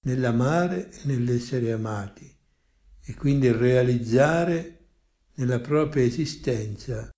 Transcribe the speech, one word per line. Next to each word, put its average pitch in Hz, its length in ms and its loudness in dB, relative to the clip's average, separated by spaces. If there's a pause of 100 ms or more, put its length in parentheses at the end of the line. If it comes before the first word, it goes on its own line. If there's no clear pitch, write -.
nell'amare 131 840 0
e - 140 -20
nell'essere 120 640 -2
amati, 110 640 -6 (680)
e - 120 -14
quindi 139 360 2
realizzare 127 1400 2 (480)
nella 123 240 0
propria 147 440 0
esistenza 117 1120 -4